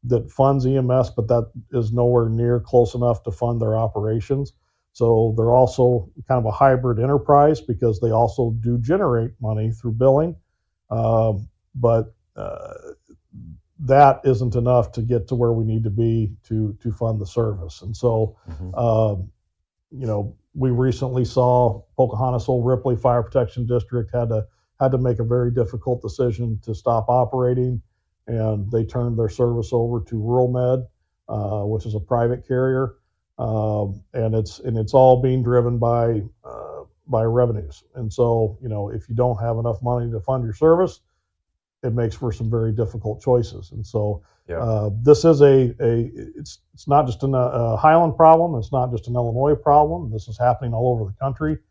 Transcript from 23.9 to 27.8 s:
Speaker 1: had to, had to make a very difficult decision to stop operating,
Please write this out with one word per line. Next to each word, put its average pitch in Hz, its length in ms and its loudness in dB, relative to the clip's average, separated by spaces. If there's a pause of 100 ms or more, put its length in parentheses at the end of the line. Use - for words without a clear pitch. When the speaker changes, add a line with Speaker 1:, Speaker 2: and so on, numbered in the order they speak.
Speaker 1:
had 120 160 -2
to, 107 160 -2 (340)
had 135 140 2
to 131 40 0
make 123 220 0
a 117 60 -2
very 120 260 0
difficult 120 500 -4
decision 117 640 -4
to 110 100 -8
stop 113 360 -2
operating, 123 720 0 (460)